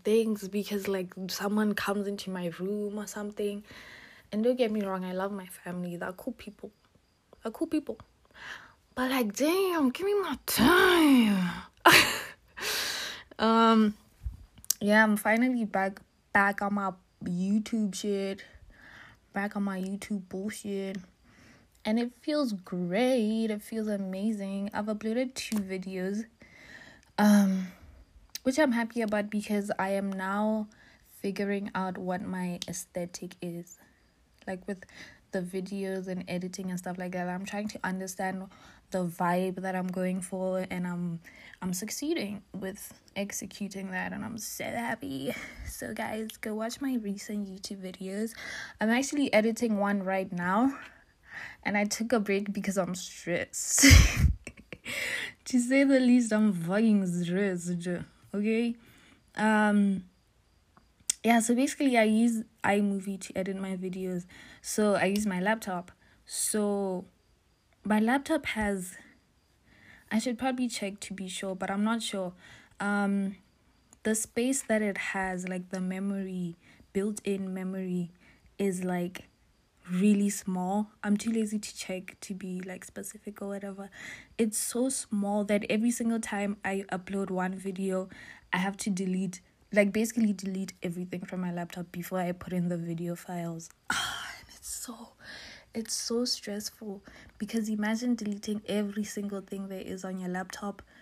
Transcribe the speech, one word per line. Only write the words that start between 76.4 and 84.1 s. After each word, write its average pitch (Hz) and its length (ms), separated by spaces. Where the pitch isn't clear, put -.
built-in 196 600
memory, 185 600
is, 185 280
like, 180 400
really 202 400
small. 190 640
I'm 208 140
too 226 160
lazy 214 260
to - 180
check 185 440
to 202 140
be, 185 260
like, 185 240
specific 208 580
or 196 60
whatever. 196 420